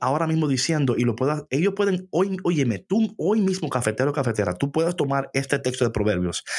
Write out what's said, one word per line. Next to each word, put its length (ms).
ahora 240
mismo 220
diciendo 500
y 60
lo 120
pueda, 340
ellos 260
pueden, 340
hoy, 340
óyeme, 360
tú 380
hoy 220
mismo, 300
cafetero, 420
cafetera, 420
tú 180
puedes 240
tomar 380
este 240
texto 260
de 60
Proverbios, 540